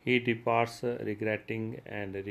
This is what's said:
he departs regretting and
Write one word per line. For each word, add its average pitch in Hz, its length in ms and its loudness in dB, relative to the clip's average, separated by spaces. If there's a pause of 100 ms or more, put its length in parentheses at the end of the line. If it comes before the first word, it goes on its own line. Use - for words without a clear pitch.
he 123 180 4
departs 117 640 2
regretting 110 1000 -2
and 101 300 -8 (160)